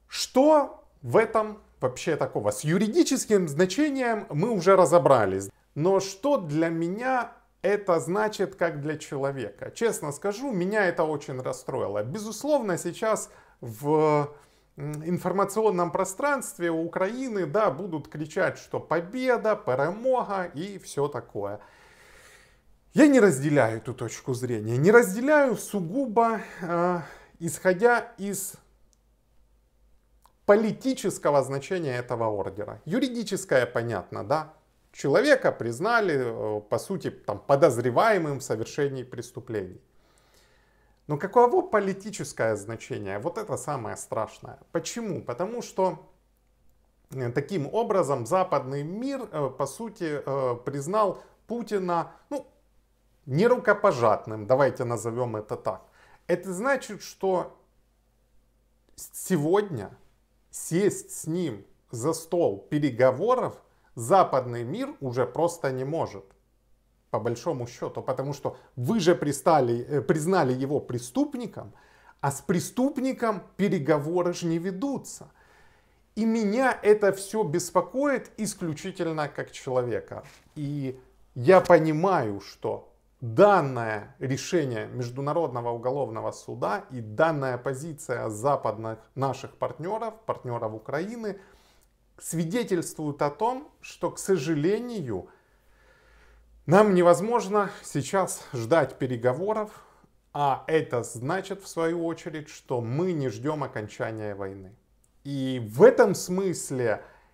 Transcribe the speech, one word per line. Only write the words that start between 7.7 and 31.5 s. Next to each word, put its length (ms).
значит, 560
как 260
для 180
человека? 760
Честно 380
скажу, 400
меня 340
это 180
очень 360
расстроило. 640
Безусловно, 760
сейчас 520
в, 680
м, 160
информационном 840
пространстве 800
Украины, 760
да, 240
будут 380
кричать, 500
что 220
победа, 720
перемога 1000
и 220
всё 300
такое. 520
Я 120
не 140
разделяю 560
эту 180
точку 400
зрения. 440
Не 120
разделяю 640
сугубо, 840
э, 400
исходя 800
из 360
политического 960
значения 540